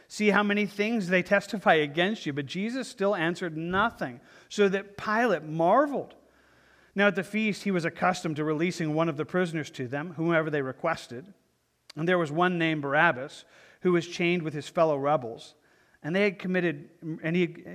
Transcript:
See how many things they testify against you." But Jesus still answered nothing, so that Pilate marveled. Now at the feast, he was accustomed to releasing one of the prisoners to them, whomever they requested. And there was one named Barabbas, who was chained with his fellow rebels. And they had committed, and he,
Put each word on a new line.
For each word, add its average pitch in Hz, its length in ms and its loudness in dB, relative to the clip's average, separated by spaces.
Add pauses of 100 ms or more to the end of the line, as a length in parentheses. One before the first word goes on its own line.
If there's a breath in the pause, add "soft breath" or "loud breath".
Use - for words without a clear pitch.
See 208 220 0
how 202 140 6
many 208 240 2
things 208 420 -2
they 180 140 2
testify 196 540 2
against 165 500 0
you." 143 80 -4
But 143 100 -4
Jesus 220 420 -6
still 196 280 -2
answered 165 420 -2
nothing, 170 640 -2 (300 loud breath)
so 202 180 4
that 196 300 -4
Pilate 214 460 0
marveled. 180 680 2 (800 soft breath)
Now 202 140 4
at 185 60 0
the 185 100 -4
feast, 214 400 -2
he 202 60 0
was 170 160 0
accustomed 165 500 -2
to 151 80 -2
releasing 156 500 -2
one 165 140 0
of 147 80 -4
the 147 80 -4
prisoners 165 480 -2
to 127 160 -8
them, 147 240 -8
whomever 160 380 0
they 147 100 0
requested. 135 720 -6 (640)
And 160 100 -4
there 180 120 4
was 156 120 -2
one 175 280 2
named 160 240 0
Barabbas, 143 640 0 (340 loud breath)
who 180 120 2
was 170 140 2
chained 175 360 0
with 151 120 -6
his 147 140 -10
fellow 160 280 2
rebels. 139 580 -2 (480 soft breath)
And 151 120 -4
they 196 100 2
had 202 140 -2
committed, 175 520 -2 (320)
and 165 120 -2
he, 170 220 0 (180)